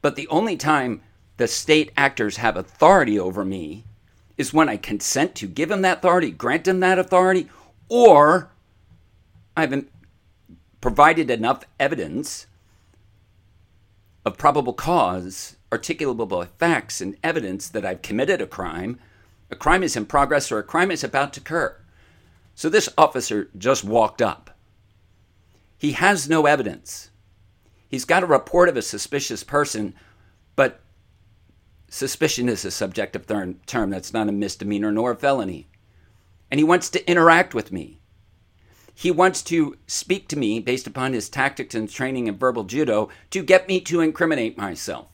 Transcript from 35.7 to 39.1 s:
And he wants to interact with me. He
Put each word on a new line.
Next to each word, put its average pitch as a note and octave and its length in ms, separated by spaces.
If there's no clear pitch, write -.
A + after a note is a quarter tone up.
And C#3 80
he D3+ 60
wants E3+ 260
to - 200
interact E3+ 440
with A2+ 180
me. D#2 260
He - 160